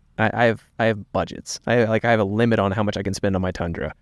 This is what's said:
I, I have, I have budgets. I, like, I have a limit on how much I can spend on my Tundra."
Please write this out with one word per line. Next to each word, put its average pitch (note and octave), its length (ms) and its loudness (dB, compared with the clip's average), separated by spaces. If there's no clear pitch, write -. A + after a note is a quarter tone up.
I, A2 160 2
I A2 120 0
have, A2 180 2
I A2+ 60 2
have G#2 280 -2
budgets. - 540 -6
I, A#2+ 180 2
like, A2 200 0
I A#2 60 2
have A2 80 4
a G#2+ 60 2
limit A2 340 2
on G2 120 2
how G#2 120 -2
much G2+ 140 -2
I G2 60 -4
can F#2+ 100 -4
spend G2 220 -2
on F#2 60 0
my F#2 100 -2
Tundra." E2+ 500 -6